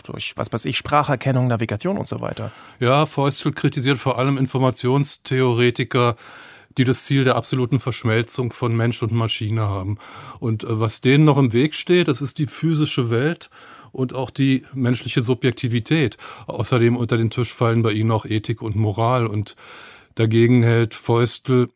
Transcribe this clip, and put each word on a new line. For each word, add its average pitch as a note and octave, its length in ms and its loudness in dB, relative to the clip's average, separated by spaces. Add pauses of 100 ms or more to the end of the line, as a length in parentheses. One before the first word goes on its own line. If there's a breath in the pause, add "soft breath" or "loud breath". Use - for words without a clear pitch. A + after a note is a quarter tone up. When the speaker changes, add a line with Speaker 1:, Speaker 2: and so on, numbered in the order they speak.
Speaker 1:
Durch, - 320 -10
was - 180 -6
weiß A2+ 120 -4
ich, C3 120 -2
Spracherkennung, C3+ 680 0
Navigation A#2+ 500 -2
und - 100 -6
so A#2 140 -8
weiter. G#2+ 300 -8 (280 loud breath)
Speaker 2:
Ja, C#3 280 4
Feustel C#3+ 460 -2
kritisiert C#3 440 0
vor A#2+ 220 -2
allem C3+ 180 0
Informationstheoretiker, B2 1800 0 (640 loud breath)
die C3+ 60 4
das B2 220 2
Ziel C#3 180 2
der B2 140 4
absoluten B2 420 -2
Verschmelzung A#2 760 -2
von A#2 220 -2
Mensch A#2 260 0
und A2 120 -2
Maschine A2 480 -2
haben. G2+ 360 -4 (420 loud breath)
Und, A2+ 240 -4
äh, A#2 160 -4
was A2 220 -2
denen C#3 240 6
noch C#3+ 140 6
im B2 140 2
Weg C3+ 200 2
steht, F3 340 2
das C#3 140 -2
ist - 160 -6
die D3+ 80 0
physische D3 640 -2
Welt C3+ 400 -2 (420 loud breath)
und B2+ 220 -4
auch B2+ 160 -6
die C3+ 340 0 (100)
menschliche B2+ 480 -2
Subjektivität. A#2+ 960 0 (280 loud breath)
Außerdem A#2 500 2
unter A#2+ 220 0
den A2+ 120 2
Tisch A#2 220 -4
fallen A#2 300 2
bei A2+ 100 2
ihnen A2 200 0
auch A2 140 0
Ethik G#2+ 360 -4
und A2 140 -6
Moral. A2+ 500 0
Und G#2 300 -6 (580 loud breath)
dagegen A#2 480 4
hält A#2 320 2
Feustel A#2+ 840 0